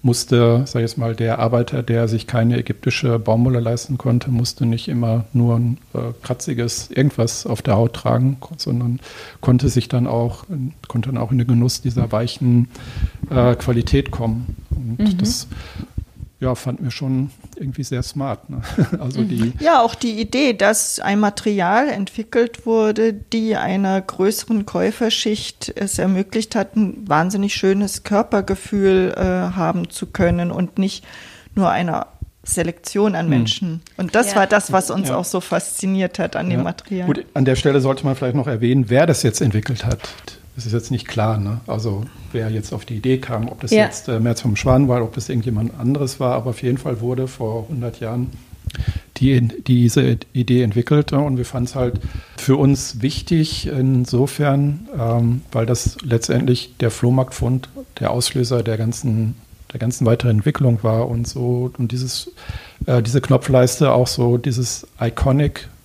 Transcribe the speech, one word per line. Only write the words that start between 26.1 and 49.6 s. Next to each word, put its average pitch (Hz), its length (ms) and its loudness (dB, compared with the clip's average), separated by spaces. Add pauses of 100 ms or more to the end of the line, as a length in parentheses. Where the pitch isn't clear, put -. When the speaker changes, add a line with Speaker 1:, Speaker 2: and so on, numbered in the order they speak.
Speaker 3:
hat, 196 200 -2
ein 208 320 0
wahnsinnig 190 460 0
schönes 196 500 0
Körpergefühl, 196 1120 2
äh, - 60 -4
haben 180 680 -2
zu - 180 -10
können 175 440 0
und - 260 -2
nicht 196 280 -2 (500)
nur 190 140 4
einer 170 380 0 (360)
Selektion 185 720 -2
an 165 100 -2
Speaker 1:
Hm. 160 40 0
Speaker 3:
Menschen. 156 520 0 (140)
Und 180 200 -4
das 214 160 4
Speaker 2:
Ja. 202 60 2
Speaker 3:
war 196 100 4
das, 202 260 2
was 190 180 2
uns 185 180 0
Speaker 1:
Ja. - 60 0
Speaker 3:
auch 180 100 -2
so 185 140 -2
fasziniert 190 800 -2
hat 170 160 -4
an 185 140 -2
dem 180 100 0
Speaker 1:
Ja. - 60 0
Speaker 3:
Material. 180 420 -4
Speaker 1:
Gut, - 180 0 (100)
an 135 100 4
der 131 100 4
Stelle 139 240 4
sollte 135 240 0
man 135 140 0
vielleicht 127 180 -2
noch 143 120 0
erwähnen, 120 420 2
wer 139 160 6
das 160 180 2
jetzt 113 180 2
entwickelt 107 440 0
hat. 101 140 0 (560)
Das 120 120 -10
ist 104 60 -2
jetzt 117 180 -4
nicht 120 160 -4
klar, 110 320 0
ne? 104 260 -4
Also 107 380 -4 (280)
wer 110 200 -4
jetzt 107 220 -6
auf 104 120 -10
die 120 120 -10
Idee 127 200 2
kam, 120 320 -4
ob - 120 -12
das 120 100 -2
Speaker 2:
Ja. 214 140 6
Speaker 1:
jetzt, - 220 -10
äh, 117 120 -2
Merz 117 220 0
vom 107 140 0
Schwan 135 320 4
war, 123 140 2
ob 107 140 -4
das 120 120 -6
irgendjemand 113 520 -2
anderes 131 400 -2
war, 127 160 0
aber 123 160 -4
auf - 100 -10
jeden 127 160 0
Fall 123 240 -6
wurde 127 260 -2
vor 113 420 -6
hundert 120 320 -6
Jahren 123 280 -4 (880)
die, 127 240 4 (220)